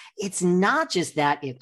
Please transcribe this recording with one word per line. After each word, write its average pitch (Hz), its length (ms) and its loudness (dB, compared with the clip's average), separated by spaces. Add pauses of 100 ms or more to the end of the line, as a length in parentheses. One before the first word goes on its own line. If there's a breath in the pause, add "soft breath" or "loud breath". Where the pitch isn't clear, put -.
(180 loud breath)
It's 196 240 -6
not 202 500 2
just 170 240 -2
that 147 260 2
it 131 200 -10